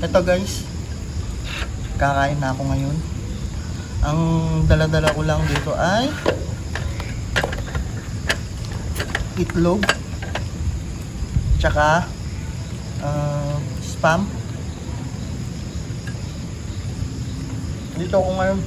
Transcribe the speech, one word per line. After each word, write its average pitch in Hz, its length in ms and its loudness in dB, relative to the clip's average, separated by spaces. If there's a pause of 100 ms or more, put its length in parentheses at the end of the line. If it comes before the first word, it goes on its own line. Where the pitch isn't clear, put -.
Ito 185 160 6
guys, 180 400 2 (1400)
kakain 139 400 4
na 135 160 0
ako 135 160 -4
ngayon. 135 260 2 (1080)
Ang 151 140 4 (500)
dala-dala 156 400 6
ko 151 160 2
lang 156 240 4
dito 135 240 2
ay 196 320 4 (3250)
itlog, 175 480 4 (1800)
tsaka, 156 480 6 (960)
ah, 147 560 0 (240)
spam. 170 480 2 (3750)
Dito 170 160 -2
ako 185 240 4
ngayon. 190 280 2